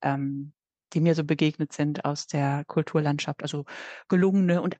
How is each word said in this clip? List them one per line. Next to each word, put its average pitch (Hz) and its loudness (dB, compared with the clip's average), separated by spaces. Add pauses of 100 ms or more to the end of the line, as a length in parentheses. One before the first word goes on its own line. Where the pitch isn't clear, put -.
ähm, 139 -2 (400)
die 165 2
mir 165 6
so 160 0
begegnet 151 0
sind 147 -2
aus 147 -2
der 143 0
Kulturlandschaft. 151 -2
Also 147 -6 (420)
gelungene 185 4
und - -4